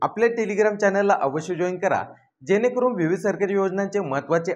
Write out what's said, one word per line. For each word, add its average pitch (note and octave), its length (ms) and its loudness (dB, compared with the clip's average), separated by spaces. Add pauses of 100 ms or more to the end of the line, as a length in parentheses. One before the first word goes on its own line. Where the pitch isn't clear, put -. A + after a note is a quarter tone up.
आपल्या A3+ 280 0
Telegram G#3+ 480 0
चॅनलला G3+ 440 2
अवश्य D#3 340 -2
जॉईन F3+ 240 -2
करा, E3 240 0 (440)
जेणेकरून B3 480 2
विविध F3 240 0
सरकारी F#3+ 340 0
योजनांचे G3 460 0
महत्त्वाचे E3 560 -2